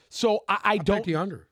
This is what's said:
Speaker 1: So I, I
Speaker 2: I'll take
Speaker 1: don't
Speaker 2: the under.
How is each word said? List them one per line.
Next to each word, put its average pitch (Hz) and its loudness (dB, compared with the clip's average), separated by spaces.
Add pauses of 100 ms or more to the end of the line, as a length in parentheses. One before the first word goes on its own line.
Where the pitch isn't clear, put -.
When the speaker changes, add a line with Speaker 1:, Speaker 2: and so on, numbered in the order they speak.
Speaker 1:
So 220 0 (100)
I, 190 2
I 202 -2 (120)
Speaker 2:
I'll 214 2
take 160 -4
Speaker 1:
don't 208 2
Speaker 2:
the 160 -2
under. 175 -6